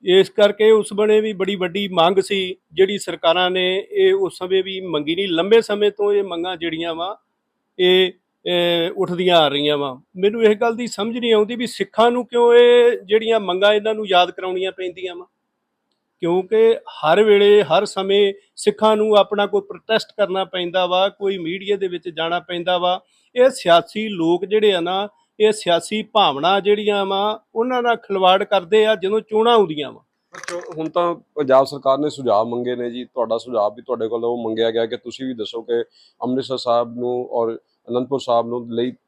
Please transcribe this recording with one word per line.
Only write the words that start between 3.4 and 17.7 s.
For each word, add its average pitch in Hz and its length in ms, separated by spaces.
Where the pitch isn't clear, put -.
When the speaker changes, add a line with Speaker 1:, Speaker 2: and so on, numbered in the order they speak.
Speaker 1:
ਨੇ 185 400
ਇਹ 190 220
ਉਸ 196 240
ਸਮੇਂ 190 260
ਵੀ 190 180
ਮੰਗੀ 160 340
ਨਹੀਂ। 196 120
ਲੰਬੇ 190 340
ਸਮੇਂ 208 300
ਤੋਂ 202 220
ਇਹ 202 100
ਮੰਗਾਂ 180 340
ਜਿਹੜੀਆਂ 165 380
ਵਾ 180 240
ਇਹ, 185 320
ਇਹ 175 520
ਉੱਠਦੀਆਂ 180 400
ਆ 156 100
ਰਹੀਆਂ 143 300
ਵਾ। 139 240
ਮੈਨੂੰ 214 260
ਇਹ 214 120
ਗੱਲ 233 200
ਦੀ 240 120
ਸਮਝ 226 300
ਨਹੀਂ 233 160
ਆਉਂਦੀ 214 220
ਵੀ 233 120
ਸਿੱਖਾਂ 220 440
ਨੂੰ 247 140
ਕਿਉਂ 240 280
ਇਹ 240 440
ਜਿਹੜੀਆਂ 220 420
ਮੰਗਾਂ 196 340
ਇਹਨਾਂ 214 220
ਨੂੰ 214 120
ਯਾਦ 180 240
ਕਰਾਉਣੀਆਂ 185 400
ਪੈਂਦੀਆਂ 180 440
ਵਾ, 175 120
ਕਿਉਂਕਿ 190 560
ਹਰ 170 480
ਵੇਲੇ 208 400
ਹਰ 170 220